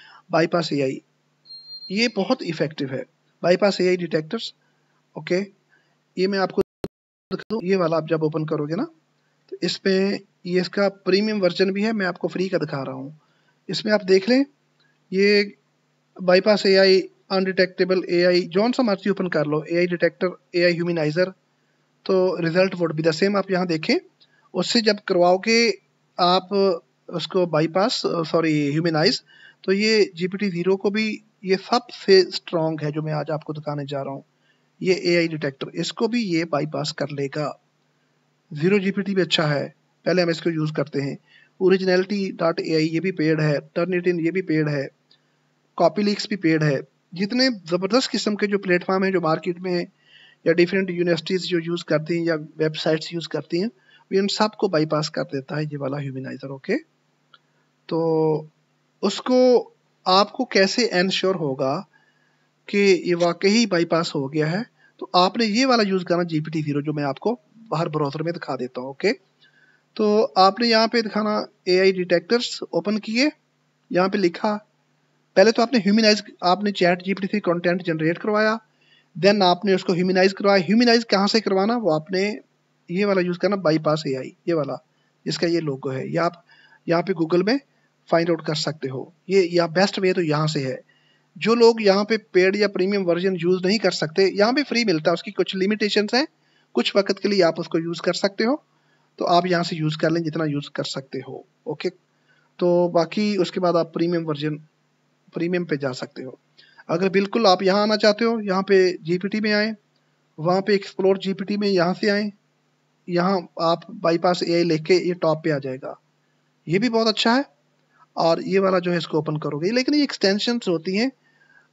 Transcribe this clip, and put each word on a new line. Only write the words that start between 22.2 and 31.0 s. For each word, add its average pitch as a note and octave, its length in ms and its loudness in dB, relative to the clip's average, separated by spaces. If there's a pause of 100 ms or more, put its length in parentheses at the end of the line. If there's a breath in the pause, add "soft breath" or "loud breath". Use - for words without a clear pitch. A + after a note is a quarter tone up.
result F3 340 0
would E3 200 -2
be D#3+ 80 -2
the D#3+ 100 4
same। G3 240 0
आप F#3+ 140 -2
यहाँ F3+ 160 0
देखें, E3 280 0 (580 soft breath)
उससे F#3 280 0
जब G#3 260 2
करवाओगे F#3+ 520 4 (580)
आप F#3 320 2 (600)
उसको F3+ 380 -2
बाईपास, E3 580 0
सॉरी, E3 480 0 (180)
ह्यूमनाइज, D#3+ 500 0 (420 loud breath)
तो F#3+ 80 0
ये G#3 440 2
जीपीटी F#3 340 -4
ज़ीरो F3 260 0
को G3 160 -2
भी, G#3+ 160 -2 (380)